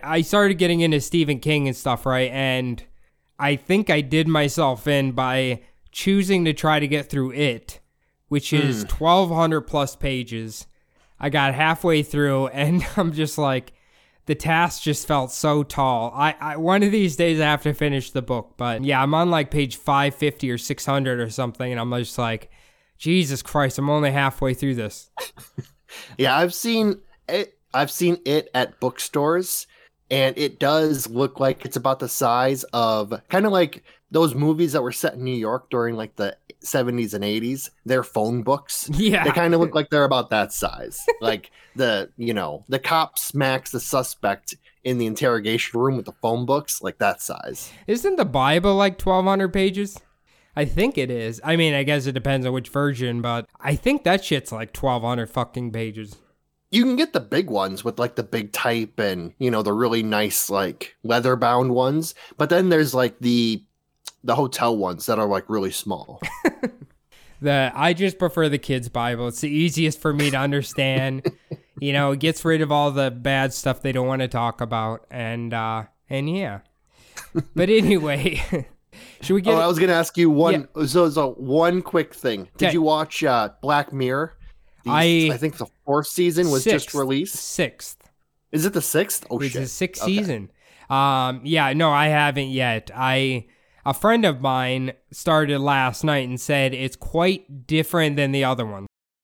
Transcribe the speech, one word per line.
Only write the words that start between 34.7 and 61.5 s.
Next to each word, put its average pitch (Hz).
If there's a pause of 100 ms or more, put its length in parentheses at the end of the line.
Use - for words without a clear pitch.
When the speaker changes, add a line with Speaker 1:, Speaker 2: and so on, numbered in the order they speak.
Speaker 2:
that 147
were 123
set 151
in 123
New 127
York 113
during, 117
like, 110
the 101 (260)
seventies 120
and 101
eighties, 113 (140)
they're 127
phone 117
books. -
Speaker 1:
Yeah. 190
Speaker 2:
They 147
kinda 170
look 165
like 151
they're 147
about 131
that 107
size. 65 (120)
Speaker 1:
<laughs> 453
Speaker 2:
Like, - (240)
the, 117
you 117
know, 80
the 135
cop 160
smacks 131
the 127
suspect - (280)
in 127
the 120
interrogation 113
room 135
with 101
the -
phone 117
books, 139
like, 95
that 98
size. - (160)
Speaker 1:
Isn't 240
the 208
Bible, 151
like, 196
twelve 185
hundred 196
pages? 196 (560)
I -
think 202
it 127
is. 117
I 160
mean, 160
I 139
guess 143
it 139
depends 131
on 127
which 127
version, 127
but 117 (140)
I 143
think 277
that 190
shit's, -
like, 110
twelve 123
hundred 120
fucking 123
pages. 110 (540)
Speaker 2:
You 233
can 254
get 320
the 175
big 147
ones 95
with, 117
like, 123
the 117
big 107
type 117
and, 90
you 127
know, 110
the 104
really 117
nice, 107
like, 98
leather 120
bound 123